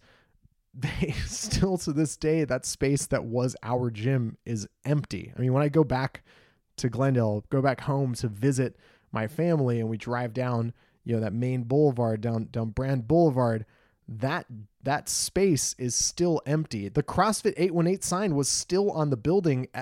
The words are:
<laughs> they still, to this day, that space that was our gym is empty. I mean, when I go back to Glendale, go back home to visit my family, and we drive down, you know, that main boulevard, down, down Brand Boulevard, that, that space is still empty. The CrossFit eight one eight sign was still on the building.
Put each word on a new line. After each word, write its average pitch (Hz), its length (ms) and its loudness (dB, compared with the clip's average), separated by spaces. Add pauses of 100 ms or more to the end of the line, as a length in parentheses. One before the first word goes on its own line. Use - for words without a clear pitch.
(380)
<laughs> - 360 -20
they 143 400 -2 (120)
still, 190 520 -2
to 165 140 -4
this 151 240 0
day, 156 280 2
that 127 200 -2
space 139 420 0
that - 180 -2
was 120 380 -2
our 123 280 -2
gym 117 540 0
is 110 240 -6 (160)
empty. 135 520 -2
I - 40 -4
mean, 127 120 2
when 139 100 2
I 147 60 2
go 156 160 6
back 127 380 -4 (540)
to 127 120 -2
Glendale, 117 640 2
go 139 100 2
back 131 200 0
home 139 360 -2
to 127 120 -2
visit 123 480 0 (340)
my 110 160 -2
family, 139 540 2
and 113 80 -2
we 113 80 -4
drive 120 380 -4
down, 120 380 0 (320)
you 117 100 -2
know, 110 60 2
that 107 120 -2
main 123 320 -2
boulevard, 120 560 2
down, 113 320 -2
down 113 180 -2
Brand 127 380 -2
Boulevard, 127 560 4 (420)
that, 127 400 -4 (360)
that 139 260 -2
space - 720 0
is 123 160 -2
still - 520 0
empty. 135 420 -2
The 139 140 0
CrossFit 202 540 2
eight 175 180 2
one 170 120 2
eight 190 180 0
sign 185 320 0
was 139 120 2
still 196 440 0
on 151 180 0
the 131 60 2
building. 143 520 2 (140)